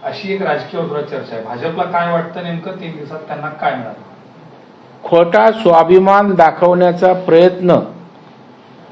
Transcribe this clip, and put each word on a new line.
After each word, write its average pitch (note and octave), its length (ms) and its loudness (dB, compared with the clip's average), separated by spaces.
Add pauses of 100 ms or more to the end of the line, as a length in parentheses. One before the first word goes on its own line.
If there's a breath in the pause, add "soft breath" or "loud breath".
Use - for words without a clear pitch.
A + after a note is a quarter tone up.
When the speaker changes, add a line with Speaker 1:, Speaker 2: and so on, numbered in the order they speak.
Speaker 1:
अशी F#3+ 300 -8
एक F#3+ 80 -6
राजकीय D#3+ 380 -6
वर्तुळात D3 220 -6
चर्चा A#2+ 340 -12
आहे. A2 80 -10
भाजपला C#3+ 380 -8
काय E3+ 300 -4
वाटतं E3+ 320 -6
नेमकं E3 260 -10
तीन D3+ 260 -14
दिवसात D3 220 -14
त्यांना D3 280 -12
काय - 240 -6
मिळालं? - 1400 -16
Speaker 2:
खोटा F#3 440 4
स्वाभिमान F#3+ 840 4
दाखवण्याचा F3 760 2
प्रयत्न F3+ 640 4 (1160)